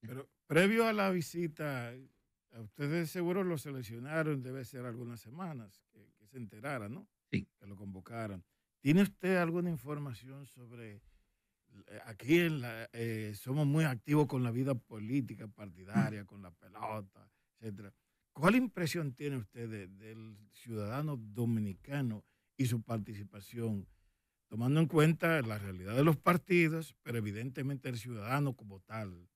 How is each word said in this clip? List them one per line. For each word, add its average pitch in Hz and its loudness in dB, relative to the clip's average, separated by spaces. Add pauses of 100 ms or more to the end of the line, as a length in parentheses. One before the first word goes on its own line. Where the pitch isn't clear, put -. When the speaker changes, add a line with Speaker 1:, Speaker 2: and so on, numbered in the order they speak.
Speaker 1:
Pero 127 -12 (180)
previo 202 6
a 226 4
la 202 2
visita, 156 -4 (600)
a 117 -14
ustedes 147 -2
seguro 180 0
lo 170 0
seleccionaron, 135 -2
debe 127 -8
ser 123 -10
algunas 120 -10
semanas, 131 -12 (100)
que, 104 -20
que 107 -20
se 123 -20
enterara, 113 -8
¿no? 156 -12 (220)
Speaker 2:
Sí. - -4 (120)
Speaker 1:
Que - -20
lo 98 -16
convocaran. 98 -10 (360)
¿Tiene 160 6
usted 185 2
alguna 175 2
información 139 -8
sobre, 117 -16 (840)
eh, 104 -16
aquí 123 4
en 160 2
la, 113 -8
eh, 110 -4
somos 143 0
muy 151 4
activos 147 4
con 131 0
la 123 0
vida 131 0
política, 110 -4
partidaria, 101 -4
con 101 -18
la 90 -16
pelota, 101 -10 (300)
etcétera? 104 -10 (400)
¿Cuál 175 4
impresión 175 0
tiene 143 -4
usted 117 -8
de, 101 -8
del 110 -18 (160)
ciudadano 120 -4
dominicano 113 -2 (320)
y 135 2
su 113 0
participación, 107 -4 (640)
tomando 127 2
en 165 6
cuenta 160 6
la 110 -2
realidad 95 -6
de 139 8
los 160 8
partidos, 165 4
pero 120 -2
evidentemente 127 -4
el 120 -4
ciudadano 123 -2
como 98 -16
tal? 92 -10